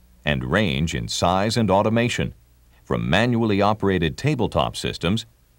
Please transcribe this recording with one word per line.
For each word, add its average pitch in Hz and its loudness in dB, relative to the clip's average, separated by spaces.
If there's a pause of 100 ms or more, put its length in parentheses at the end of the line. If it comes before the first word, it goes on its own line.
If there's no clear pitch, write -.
(260)
and 67 -2
range 80 0
in 58 -6
size 95 0
and 113 0
automation, 107 0 (500)
from 58 -2
manually 110 2
operated 95 2
tabletop 90 -2
systems 90 -4 (300)